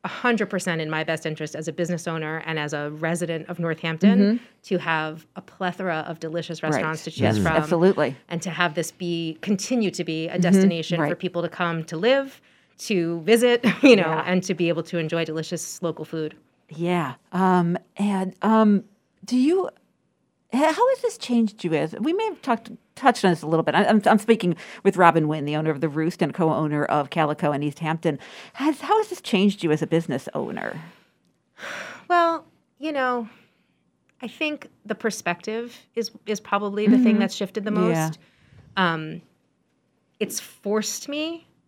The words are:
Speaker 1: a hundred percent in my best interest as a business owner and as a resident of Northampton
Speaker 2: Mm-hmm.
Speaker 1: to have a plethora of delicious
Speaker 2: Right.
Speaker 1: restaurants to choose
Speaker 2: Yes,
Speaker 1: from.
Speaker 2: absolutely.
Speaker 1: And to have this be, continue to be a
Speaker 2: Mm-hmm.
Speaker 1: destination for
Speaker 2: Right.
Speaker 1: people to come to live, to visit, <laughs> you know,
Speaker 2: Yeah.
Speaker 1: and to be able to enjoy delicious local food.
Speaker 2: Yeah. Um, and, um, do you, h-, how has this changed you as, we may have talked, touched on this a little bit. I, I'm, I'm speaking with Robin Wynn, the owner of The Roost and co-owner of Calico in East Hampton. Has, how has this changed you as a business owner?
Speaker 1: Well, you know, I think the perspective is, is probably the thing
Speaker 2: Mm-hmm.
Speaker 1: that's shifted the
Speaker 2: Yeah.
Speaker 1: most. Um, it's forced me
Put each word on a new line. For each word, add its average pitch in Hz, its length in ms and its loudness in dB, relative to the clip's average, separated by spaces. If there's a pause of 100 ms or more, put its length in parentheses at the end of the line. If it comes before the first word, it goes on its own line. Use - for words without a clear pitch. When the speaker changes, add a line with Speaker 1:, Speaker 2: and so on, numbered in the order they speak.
Speaker 1:
a - 40 -8
hundred 220 420 0
percent 170 320 -4
in 156 80 -6
my 156 140 -2
best 160 240 -4
interest 156 280 -8
as 156 120 -8
a 165 40 -6
business 165 360 -4
owner 160 400 -6
and 160 100 -4
as 147 160 -4
a 147 160 -6
resident 165 600 -4
of 170 100 -10
Northampton 165 600 2
Speaker 2:
Mm-hmm. 208 240 4 (200)
Speaker 1:
to 185 160 -2
have 160 560 -4
a 180 80 -14
plethora 175 640 -6
of 160 120 -10
delicious 160 440 -8
Speaker 2:
Right. 160 100 -2
Speaker 1:
restaurants 156 300 -2
to 165 80 -10
choose - 100 -12
Speaker 2:
Yes, - 160 2
Speaker 1:
from. 196 80 2
Speaker 2:
absolutely. 160 720 2 (120)
Speaker 1:
And 170 140 -6
to 190 80 -6
have 165 240 0
this 165 160 -4
be, 170 520 -6
continue 208 500 -2
to - 120 -6
be 160 240 -4
a 165 40 -8
Speaker 2:
Mm-hmm. 180 100 -2
Speaker 1:
destination 175 560 4
for 160 60 0
Speaker 2:
Right. 151 160 -2
Speaker 1:
people 175 240 -4
to 170 60 -4
come 165 340 -4
to 160 140 -10
live, 269 440 0 (380)
to 170 420 -2
visit, 240 420 4
<laughs> 214 200 2
you 254 120 10
know, 196 140 2
Speaker 2:
Yeah. 160 160 -2
Speaker 1:
and 180 160 2
to 185 140 -4
be 170 140 0
able 165 140 -2
to 175 140 -8
enjoy 165 260 -2
delicious 160 600 -8
local 160 200 -6
food. 156 320 -8 (340)
Speaker 2:
Yeah. 165 440 -2 (180)
Um, 180 460 2 (200)
and, 190 440 -2
um, 214 440 4 (380)
do 247 140 -2
you, 311 320 2 (840)
h-, 240 80 0 (160)
how 466 140 4
has 523 140 0
this 480 160 -4
changed 233 440 0
you 165 120 0
as, 156 240 0
we 269 120 -2
may 415 140 0
have 392 160 -6
talked, - 300 -4 (240)
touched 262 300 2
on 185 60 6
this 165 100 0
a 151 60 -8
little 160 160 2
bit. 156 100 0
I, 190 120 4
I'm, 214 200 4
I'm 220 140 6
speaking 214 360 2 (280)
with 196 120 2
Robin 170 320 6
Wynn, 151 180 -4
the 147 100 -2
owner 156 160 0
of 143 100 -4
The 160 80 -2
Roost 156 320 -2
and 185 140 0
co-owner 151 500 0
of 139 240 0
Calico 151 420 0
in 143 120 -2
East 147 160 -4
Hampton. 160 400 -2 (340)
Has, 285 280 -2
how - 180 0
has 427 80 -2
this - 140 -10
changed 196 420 2
you 165 80 2
as 151 100 2
a 165 60 -2
business 165 480 -2
owner? - 440 -6 (1300)
Speaker 1:
Well, 339 380 2 (340)
you 302 120 -6
know, 247 380 -2 (920)
I 247 60 -10
think 302 400 -6 (180)
the 214 100 -4
perspective 220 1000 -6
is, 226 160 -4 (140)
is 208 140 -6
probably 202 480 -2
the 240 100 8
thing 240 160 6
Speaker 2:
Mm-hmm. 214 60 4
Speaker 1:
that's 196 160 0
shifted 202 280 -6
the 208 100 -4
Speaker 2:
Yeah. 185 60 0
Speaker 1:
most. 160 400 0 (580)
Um, 165 440 -2 (960)
it's - 200 -6
forced - 720 -6
me 320 380 -8 (200)